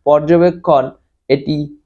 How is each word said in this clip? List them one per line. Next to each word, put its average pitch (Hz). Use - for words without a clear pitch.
পর্যবেক্ষণ, 165
এটি 139